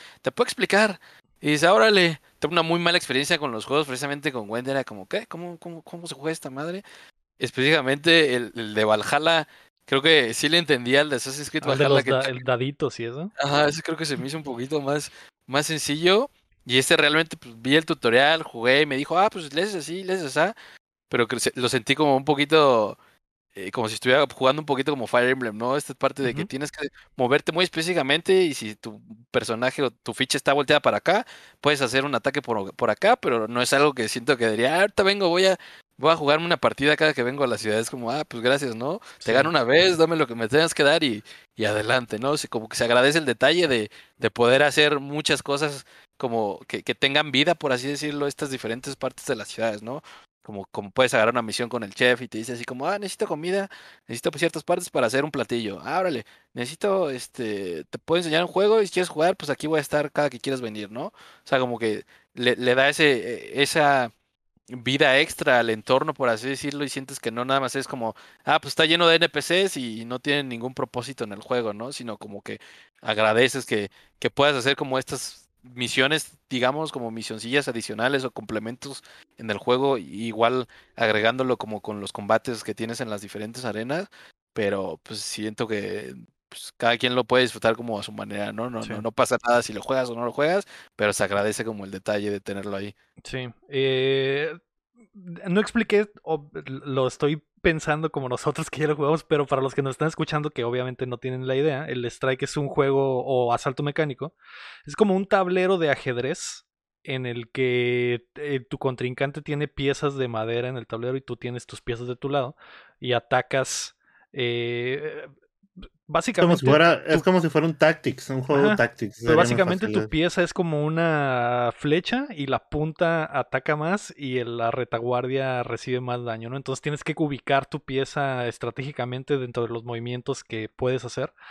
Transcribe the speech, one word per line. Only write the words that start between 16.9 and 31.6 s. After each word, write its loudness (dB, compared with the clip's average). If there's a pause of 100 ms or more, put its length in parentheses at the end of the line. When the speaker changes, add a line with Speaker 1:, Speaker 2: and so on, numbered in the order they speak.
Speaker 1:
realmente, 4
pues, -20
vi 4
el 6
tutorial, 4
jugué, 2
y 4
me -4
dijo, -2
"Ah, 4
pues, -10
le 0
haces -4
así, -8
le -4
haces -4
asá". 0 (540)
Pero 2
que -4
se, 0
lo 0
sentí 0
como 4
un -2
poquito, 4 (580)
eh, -10
como -2
si -6
estuviera 4
jugando 2
un -10
poquito -2
como -6
Fire 2
Emblem, -2
¿no? -2
Esta -8
parte -2
de -2
que -4
Speaker 2:
Ujú. -10
Speaker 1:
tienes -8
que -8 (280)
moverte 2
muy 2
específicamente, 2
y 0
si -8
tu -14 (300)
personaje -2
o 0
tu -10
ficha -2
está 2
volteada 2
para 2
acá, 0 (360)